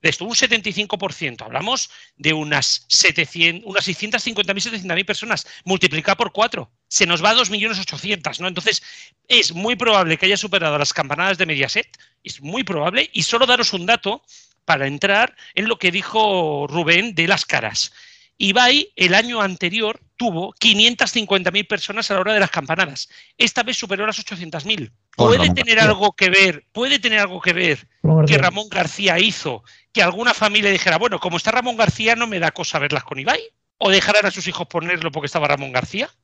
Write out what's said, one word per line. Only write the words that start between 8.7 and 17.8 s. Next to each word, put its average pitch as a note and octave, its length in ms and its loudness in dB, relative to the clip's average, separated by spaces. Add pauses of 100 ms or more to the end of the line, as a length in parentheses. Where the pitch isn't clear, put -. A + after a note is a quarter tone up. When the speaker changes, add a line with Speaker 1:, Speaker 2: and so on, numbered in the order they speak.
Speaker 1:
es A3 280 2
muy G#3 200 -2
probable F#3+ 440 2
que F#3+ 80 0
haya G3 100 2
superado F3+ 400 -2
las D3 160 -2
campanadas D#3+ 460 -2
de F3+ 80 0
Mediaset. C#3+ 420 -2 (340)
Es - 200 -16
muy F#3+ 200 -6
probable. F3+ 520 -2
Y D#3+ 80 -2
solo A#3 240 2
daros A#3+ 260 2
un F3+ 140 -6
dato A3+ 360 -2 (440)
para C#3 200 2
entrar G3 480 0 (200)
en G#3 120 -2
lo A3+ 120 -2
que F3+ 120 2
dijo F3+ 760 0
Rubén E3+ 460 2
de E3 120 0
las F3+ 200 0
caras. A2 460 -4 (440)